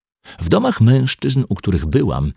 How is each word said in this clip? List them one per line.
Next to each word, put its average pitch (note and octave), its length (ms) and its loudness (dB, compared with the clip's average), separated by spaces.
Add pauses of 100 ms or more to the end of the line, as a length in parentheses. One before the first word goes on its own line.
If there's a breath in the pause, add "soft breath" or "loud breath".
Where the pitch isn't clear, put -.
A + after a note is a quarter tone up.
(400 loud breath)
W E2+ 100 -6
domach A#3 320 0
mężczyzn, C3 680 2
u G2 60 -4
których E2+ 300 -2
byłam, D2 520 -2